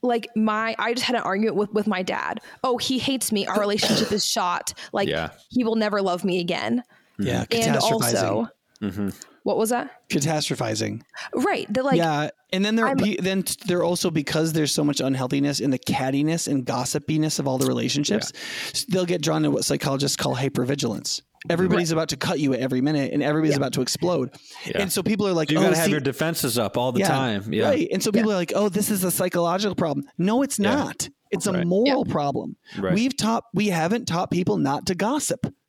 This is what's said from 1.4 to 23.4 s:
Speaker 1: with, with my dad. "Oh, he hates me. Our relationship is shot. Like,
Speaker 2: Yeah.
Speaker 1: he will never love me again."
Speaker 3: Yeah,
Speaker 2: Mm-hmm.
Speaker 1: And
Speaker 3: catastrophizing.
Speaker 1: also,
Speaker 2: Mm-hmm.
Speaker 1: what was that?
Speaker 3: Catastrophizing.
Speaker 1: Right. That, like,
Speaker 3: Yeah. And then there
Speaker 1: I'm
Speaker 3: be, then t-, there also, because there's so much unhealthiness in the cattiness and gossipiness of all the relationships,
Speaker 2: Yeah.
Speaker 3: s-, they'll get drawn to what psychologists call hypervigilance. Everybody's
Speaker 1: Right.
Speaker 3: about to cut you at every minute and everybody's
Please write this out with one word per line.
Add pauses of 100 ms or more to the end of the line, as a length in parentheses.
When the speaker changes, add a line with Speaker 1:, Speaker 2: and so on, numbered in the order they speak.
Speaker 1:
with,
with
my
dad. (240)
"Oh,
he
hates
me.
Our
relationship
is
shot. (180)
Like,
Speaker 2:
Yeah. (220)
Speaker 1:
he
will
never
love
me
again." (340)
Speaker 3:
Yeah,
Speaker 2:
Mm-hmm.
Speaker 1:
And
Speaker 3:
catastrophizing. (400)
Speaker 1:
also, (340)
Speaker 2:
Mm-hmm. (360)
Speaker 1:
what
was
that? (100)
Speaker 3:
Catastrophizing. (300)
Speaker 1:
Right.
That,
like,
Speaker 3:
Yeah. (220)
And
then
there
Speaker 1:
I'm
Speaker 3:
be,
then
t-, (100)
there
also,
because
there's
so
much
unhealthiness
in
the
cattiness
and
gossipiness
of
all
the
relationships,
Speaker 2:
Yeah. (320)
Speaker 3:
s-,
they'll
get
drawn
to
what
psychologists
call
hypervigilance. (280)
Everybody's
Speaker 1:
Right.
Speaker 3:
about
to
cut
you
at
every
minute
and
everybody's